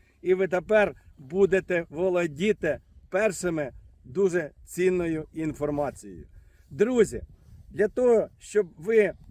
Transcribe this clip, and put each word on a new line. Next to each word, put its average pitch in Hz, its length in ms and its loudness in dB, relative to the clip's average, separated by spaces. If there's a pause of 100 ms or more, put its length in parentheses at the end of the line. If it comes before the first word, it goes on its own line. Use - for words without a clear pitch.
(220)
І 180 120 2
ви 190 140 2
тепер 185 480 2 (220)
будете 170 720 0
володіти 175 880 -2 (300)
першими 170 640 -2 (320)
дуже 165 480 -2 (140)
цінною 170 680 -2
інформацією. 143 920 -6 (420)
Друзі, 202 520 0 (480)
для 208 180 0
того, 233 400 2 (120)
щоб 202 280 -2 (100)
ви 196 360 2 (180)